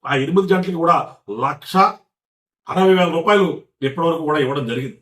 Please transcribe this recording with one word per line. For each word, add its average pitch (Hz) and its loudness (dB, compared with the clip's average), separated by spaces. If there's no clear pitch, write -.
ఆ 139 -2
ఎనిమిది 180 0
జంటలకి 180 0
కూడా 165 4
లక్ష 147 -8
అరవై 190 4
వేల 175 2
రూపాయలు 196 2
ఇప్పటి 170 -4
వరకు 160 -2
కూడా 147 0
ఇవ్వడం 135 -4
జరిగింది. 131 -8